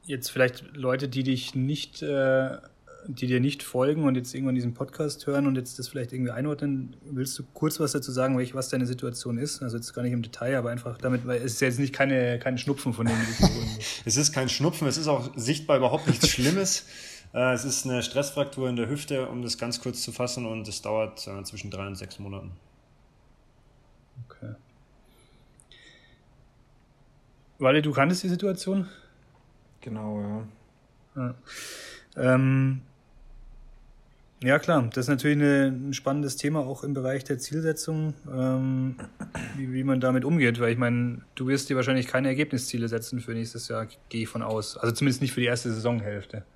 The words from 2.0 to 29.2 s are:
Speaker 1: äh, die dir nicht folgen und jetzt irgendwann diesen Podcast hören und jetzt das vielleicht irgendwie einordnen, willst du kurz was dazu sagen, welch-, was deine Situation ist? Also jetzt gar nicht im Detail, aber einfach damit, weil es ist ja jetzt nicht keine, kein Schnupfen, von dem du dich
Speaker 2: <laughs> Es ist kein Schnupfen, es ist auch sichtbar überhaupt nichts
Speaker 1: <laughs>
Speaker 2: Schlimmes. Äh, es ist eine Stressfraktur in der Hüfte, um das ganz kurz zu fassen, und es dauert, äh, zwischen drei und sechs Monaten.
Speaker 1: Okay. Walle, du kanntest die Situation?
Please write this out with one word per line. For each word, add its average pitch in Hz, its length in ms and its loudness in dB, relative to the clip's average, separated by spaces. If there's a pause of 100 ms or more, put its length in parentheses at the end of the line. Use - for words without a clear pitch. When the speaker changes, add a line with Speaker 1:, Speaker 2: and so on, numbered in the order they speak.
Speaker 1:
äh, 131 560 2 (500)
die 127 180 -4
dir 127 140 4
nicht 139 220 0
folgen 147 420 2
und 131 120 4
jetzt 123 180 -4
irgendwann 135 200 0
diesen 120 200 0
Podcast 147 520 -4
hören 139 200 2
und 135 100 2
jetzt 123 220 -6
das 127 100 -8
vielleicht 123 240 -6
irgendwie 127 200 -2
einordnen, 143 640 -2 (160)
willst 135 280 -4
du - 40 -8 (120)
kurz 156 260 0
was 147 120 0
dazu 135 200 -4
sagen, 131 240 2
welch-, 127 180 -2
was 131 140 -2
deine 127 180 0
Situation 123 520 -4
ist? 143 240 -4
Also 117 160 -4
jetzt 117 160 -10
gar 123 80 -4
nicht 123 100 0
im 120 100 0
Detail, 120 360 -2
aber 120 120 -2
einfach 120 280 -6
damit, 123 280 0
weil 123 120 0
es 120 160 -2
ist - 80 -2
ja 135 60 4
jetzt 120 120 0
nicht 135 140 0
keine, 127 440 2
kein 127 200 -2
Schnupfen, 135 340 -2
von 113 140 0
dem 113 100 2
du 113 300 4
dich 110 560 0
Speaker 2:
<laughs> - 20 -16
Es 110 140 2
ist 156 140 4
kein 131 180 2
Schnupfen, 156 360 2
es 131 120 2
ist 156 100 0
auch 135 280 2
sichtbar 143 420 2
überhaupt 123 280 2
nichts - 220 4
Speaker 1:
<laughs> - 20 4
Speaker 2:
Schlimmes. 180 560 2 (480)
Äh, 127 200 2
es 117 100 -4
ist 135 220 -2
eine 123 160 0
Stressfraktur 139 680 -2
in 123 80 0
der 117 120 0
Hüfte, 143 400 -4
um 123 140 -6
das 117 160 -4
ganz 120 220 -4
kurz 123 220 -6
zu 120 100 -8
fassen, 123 340 -4
und 110 220 -6
es - 140 -8
dauert, 110 440 -2
äh, 98 180 -10
zwischen 101 260 -12
drei 95 160 -6
und 98 100 -8
sechs 98 220 -14
Monaten. 98 340 -10 (1800)
Speaker 1:
Okay. 110 260 -14 (3000)
Walle, 143 240 6
du 151 100 0
kanntest 147 300 4
die 190 60 -2
Situation? 190 580 0 (960)